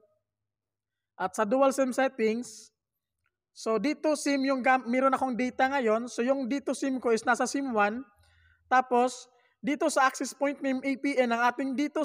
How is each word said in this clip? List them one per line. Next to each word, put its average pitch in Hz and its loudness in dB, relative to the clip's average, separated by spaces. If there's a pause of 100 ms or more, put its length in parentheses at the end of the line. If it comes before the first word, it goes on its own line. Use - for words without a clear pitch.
(1160)
at 185 -4
sa - 0
dual 262 4
sim 262 0
settings, 247 -4 (800)
so, 220 -2
Dito 302 0
sim 285 0
yung 262 0
gam-, 262 2
meron 262 2
akong 262 -2
data 254 0
ngayon. 240 0
So, 247 -4
yung 269 0
Dito 277 -4
sim 269 -4
ko 233 0
is 220 0
nasa 254 0
sim 277 -4 (120)
one. 208 0 (640)
Tapos, 254 2 (320)
dito 302 0
sa 262 4
access 262 -8
point 277 -4
name 262 -2
A 277 -2
P 277 -4
N 254 2
ng 233 0
ating 254 -2
Dito 294 -2